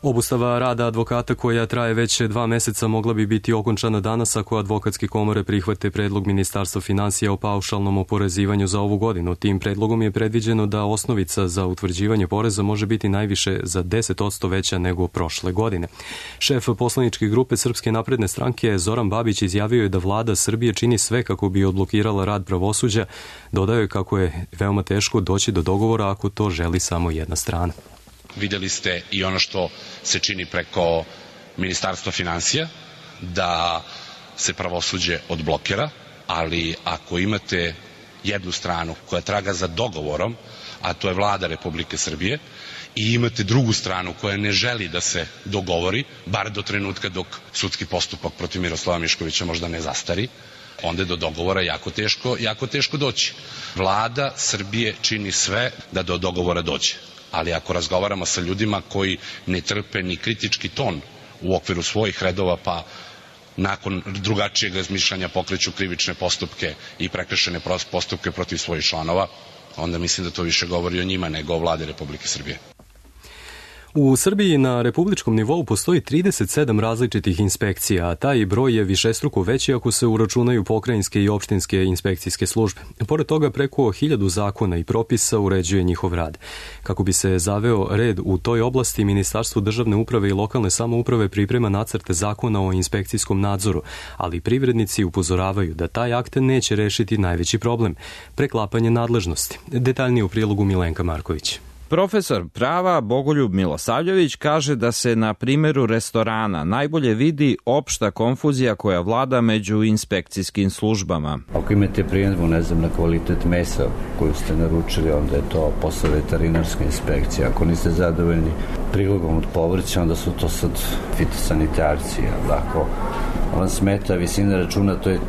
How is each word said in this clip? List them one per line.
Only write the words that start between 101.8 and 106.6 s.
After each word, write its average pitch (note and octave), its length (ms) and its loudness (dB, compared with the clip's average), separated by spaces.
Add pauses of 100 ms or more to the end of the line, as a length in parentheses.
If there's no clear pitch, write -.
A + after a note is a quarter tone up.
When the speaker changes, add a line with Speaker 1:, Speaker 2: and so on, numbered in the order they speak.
Speaker 3:
Profesor E3 600 2
prava E3 520 2
Bogoljub C3 520 2
Milosavljević B2 840 2
kaže D3+ 400 2
da A#2 160 2
se A#2 240 2
na A2 180 2
primeru C#3 520 2
restorana A2 800 0